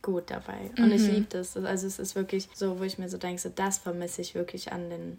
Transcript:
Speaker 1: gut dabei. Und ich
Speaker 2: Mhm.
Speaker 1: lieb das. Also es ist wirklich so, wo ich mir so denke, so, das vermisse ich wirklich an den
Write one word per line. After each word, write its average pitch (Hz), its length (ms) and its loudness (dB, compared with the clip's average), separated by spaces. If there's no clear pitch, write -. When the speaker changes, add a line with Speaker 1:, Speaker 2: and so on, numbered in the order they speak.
Speaker 1:
gut 180 280 0
dabei. - 460 -8
Und 233 160 10
ich 208 80 8
Speaker 2:
Mhm. 208 140 8
Speaker 1:
lieb 214 160 2
das. 180 260 -6
Also 190 300 -2
es 190 120 -6
ist 190 160 -6
wirklich 190 380 -2
so, 185 260 -2
wo 185 40 -4
ich 190 160 -4
mir 185 100 -6
so 180 80 -8
denke, 180 240 -6
so, - 80 -6
das 190 300 -2
vermisse 175 420 -4
ich - 140 -6
wirklich 175 360 -4
an 175 200 -6
den 170 280 -10